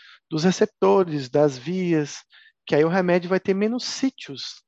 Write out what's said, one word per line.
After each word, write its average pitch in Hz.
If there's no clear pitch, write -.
dos 156
receptores, 185
das 147
vias, 160
que 175
aí 147
o 165
remédio 180
vai 185
ter 196
menos 220
sítios, -